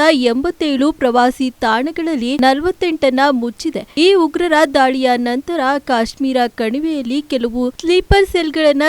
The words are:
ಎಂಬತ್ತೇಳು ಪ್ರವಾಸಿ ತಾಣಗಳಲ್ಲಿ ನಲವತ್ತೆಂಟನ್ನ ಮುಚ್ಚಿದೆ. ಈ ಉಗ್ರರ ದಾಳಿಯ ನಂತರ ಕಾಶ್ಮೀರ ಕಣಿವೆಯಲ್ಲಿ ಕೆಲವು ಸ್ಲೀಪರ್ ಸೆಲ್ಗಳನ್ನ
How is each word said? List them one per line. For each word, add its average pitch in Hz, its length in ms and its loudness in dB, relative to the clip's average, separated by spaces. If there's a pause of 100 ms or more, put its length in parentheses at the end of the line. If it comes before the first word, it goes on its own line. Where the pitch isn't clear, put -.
(100)
ಎಂಬತ್ತೇಳು 277 840 0
ಪ್ರವಾಸಿ 254 580 0
ತಾಣಗಳಲ್ಲಿ 269 880 -2
ನಲವತ್ತೆಂಟನ್ನ 285 800 0 (100)
ಮುಚ್ಚಿದೆ. 240 560 -6 (100)
ಈ 359 180 4
ಉಗ್ರರ 339 380 0 (220)
ದಾಳಿಯ 262 420 2
ನಂತರ 254 440 -4 (180)
ಕಾಶ್ಮೀರ 254 580 -2 (120)
ಕಣಿವೆಯಲ್ಲಿ 269 760 -4
ಕೆಲವು 247 480 -2
ಸ್ಲೀಪರ್ 370 600 2
ಸೆಲ್ಗಳನ್ನ 311 580 0